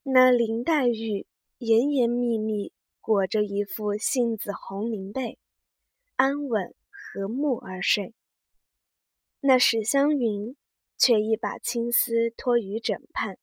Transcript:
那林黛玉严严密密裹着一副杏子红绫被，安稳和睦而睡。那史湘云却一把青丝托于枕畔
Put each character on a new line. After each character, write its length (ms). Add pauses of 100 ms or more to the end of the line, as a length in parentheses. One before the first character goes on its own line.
那 300
林 320
黛 240
玉 400 (300)
严 340
严 180
密 300
密 340 (280)
裹 240
着 180
一 200
副 340
杏 400
子 160
红 320
绫 260
被， 280 (760)
安 320
稳 280 (160)
和 360
睦 280
而 260
睡。 320 (1300)
那 180
史 260
湘 320
云 400 (400)
却 240
一 160
把 220
青 340
丝 380
托 300
于 200
枕 320
畔 320